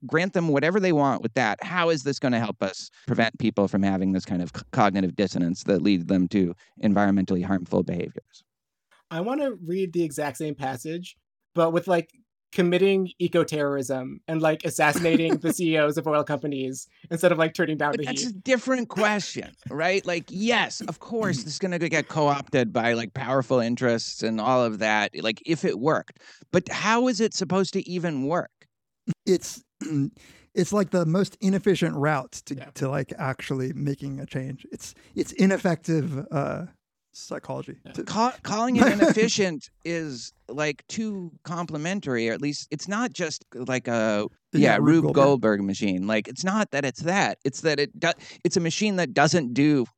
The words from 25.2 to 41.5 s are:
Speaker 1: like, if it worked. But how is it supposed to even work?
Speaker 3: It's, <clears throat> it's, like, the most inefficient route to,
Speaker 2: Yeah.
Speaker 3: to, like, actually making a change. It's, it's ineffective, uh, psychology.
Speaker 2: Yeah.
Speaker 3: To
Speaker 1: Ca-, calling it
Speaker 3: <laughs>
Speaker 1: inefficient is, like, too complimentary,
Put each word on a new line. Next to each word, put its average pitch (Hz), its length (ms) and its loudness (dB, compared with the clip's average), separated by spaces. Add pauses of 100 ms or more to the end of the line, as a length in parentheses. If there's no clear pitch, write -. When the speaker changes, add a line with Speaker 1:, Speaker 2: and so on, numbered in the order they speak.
Speaker 1:
like, 107 240 -2
if 160 200 -2
it 147 140 0
worked. 127 400 0 (320)
But 180 180 0
how 226 400 2
is 208 100 -2
it 220 140 2
supposed 185 400 0
to 196 160 -4
even 165 380 -2
work? 165 240 -2 (760)
Speaker 3:
It's, - 360 0 (200)
<clears throat> - 720 -6
it's, 185 200 0
like, 202 180 0
the 180 140 2
most 180 360 0
inefficient 185 540 2
route 143 360 0 (140)
to, 139 100 -8
Speaker 2:
Yeah. 131 100 -14 (100)
Speaker 3:
to, 135 140 -2
like, 139 280 -4
actually 131 560 -4
making 139 460 -6
a 139 60 -10
change. 135 460 -10
It's, - 220 -14 (220)
it's - 180 -4
ineffective, 165 1000 0
uh, 147 340 -4 (480)
psychology. 139 720 -10
Speaker 2:
Yeah. - 80 -18
Speaker 3:
To - 100 -6
Speaker 1:
Ca-, 226 400 0
calling 233 320 0
it 302 120 8
Speaker 3:
<laughs> 240 40 6
Speaker 1:
inefficient 214 800 2 (160)
is, 160 480 -6 (160)
like, 147 380 -4
too 202 440 -6 (120)
complimentary, 156 840 -4